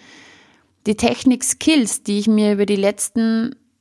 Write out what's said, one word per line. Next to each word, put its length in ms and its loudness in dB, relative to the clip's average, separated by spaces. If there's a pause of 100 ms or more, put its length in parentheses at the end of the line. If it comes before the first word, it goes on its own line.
(840)
die 100 0
Technik-Skills, 1080 0
die 160 -2
ich 80 -2
mir 260 4
über 120 0
die 100 0
letzten, 800 -2 (260)